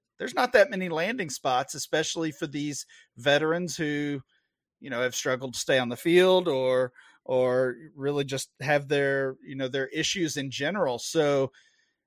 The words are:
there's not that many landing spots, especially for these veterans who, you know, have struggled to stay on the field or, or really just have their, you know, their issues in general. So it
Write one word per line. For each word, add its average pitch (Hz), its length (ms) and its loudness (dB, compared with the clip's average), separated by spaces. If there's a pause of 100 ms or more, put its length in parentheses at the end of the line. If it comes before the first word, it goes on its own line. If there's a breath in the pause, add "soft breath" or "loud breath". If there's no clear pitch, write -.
(180)
there's - 160 -8
not 247 180 2
that 285 180 6
many 185 180 -4
landing 170 420 -4
spots, 131 440 -2
especially 160 580 -2
for 165 140 -6
these 147 400 -8 (300 soft breath)
veterans 156 600 2
who, 147 440 -4 (580)
you 139 120 -14
know, 120 100 -4
have 123 160 0
struggled 131 380 -4
to - 60 -6
stay 139 180 2
on 123 100 0
the 120 80 -6
field 180 520 4
or, 127 440 0 (320 soft breath)
or 127 520 2 (200)
really 143 280 -2
just 135 260 -6 (100)
have 143 280 2
their, 139 560 0
you 139 120 -12
know, 135 120 -4
their 135 200 -2
issues 156 480 -2
in 139 140 -4
general. 139 480 -2
So 143 460 2
it 127 60 -4 (560 soft breath)